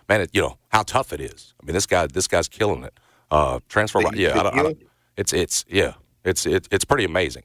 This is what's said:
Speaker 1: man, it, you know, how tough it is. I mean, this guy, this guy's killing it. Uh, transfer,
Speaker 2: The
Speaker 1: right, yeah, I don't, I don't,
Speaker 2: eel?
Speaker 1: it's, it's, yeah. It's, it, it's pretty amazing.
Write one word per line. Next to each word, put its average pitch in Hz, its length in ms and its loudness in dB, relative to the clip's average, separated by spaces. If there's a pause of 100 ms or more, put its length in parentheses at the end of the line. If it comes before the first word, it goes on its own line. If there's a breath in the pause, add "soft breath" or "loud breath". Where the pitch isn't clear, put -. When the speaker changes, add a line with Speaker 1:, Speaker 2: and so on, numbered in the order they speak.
Speaker 1:
man, 104 140 2
it, 85 120 -6
you 95 80 2
know, 69 160 -4 (120)
how 110 120 2
tough 131 300 -2
it 76 80 -8
is. - 420 -14
I - 40 -16
mean, 80 80 -6
this 101 120 0
guy, 87 220 2
this 87 180 -2
guy's 85 220 0
killing 92 340 -2
it. - 160 -18 (320 soft breath)
Uh, 69 300 2 (100)
transfer, 107 300 2
Speaker 2:
The 85 60 4
Speaker 1:
right, 76 100 -2
yeah, 80 220 2
I 85 40 0
don't, 98 120 0
I 139 80 2
don't, 156 200 -2
Speaker 2:
eel? - 60 -20 (280)
Speaker 1:
it's, 98 160 -4
it's, - 340 -2
yeah. 92 280 0 (300)
It's, 92 220 -2
it, 90 240 0
it's 95 140 0
pretty 135 200 2
amazing. 85 400 -2